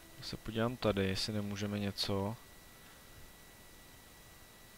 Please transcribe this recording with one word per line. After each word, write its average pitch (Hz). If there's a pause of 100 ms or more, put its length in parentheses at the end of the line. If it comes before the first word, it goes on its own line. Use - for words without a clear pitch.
(180)
Já -
se -
podívám 113
tady, 98
jestli 95
nemůžeme 104
něco. 101 (2500)